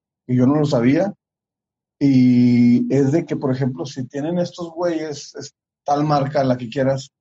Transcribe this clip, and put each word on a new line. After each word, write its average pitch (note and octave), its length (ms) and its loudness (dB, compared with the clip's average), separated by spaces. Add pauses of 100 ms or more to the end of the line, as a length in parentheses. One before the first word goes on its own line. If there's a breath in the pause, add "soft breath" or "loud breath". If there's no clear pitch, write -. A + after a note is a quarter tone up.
(260)
que B2+ 100 -2
yo B2 100 4
no C#3+ 100 4
lo D3+ 100 0
sabía, C#3+ 460 0 (880)
y B2 920 4
es C#3 180 2
de E3+ 120 0
que, D3 120 -6
por C3+ 160 -4
ejemplo, C3+ 340 -6
si B2+ 200 -12
tienen D#3 320 -6
estos F3 340 -8
güeyes, D#3+ 640 -6
es, C#3 160 -16 (320)
tal D3 200 0
marca, D3 400 0
la B2+ 120 0
que B2 120 -10
quieras C3+ 420 -4 (100)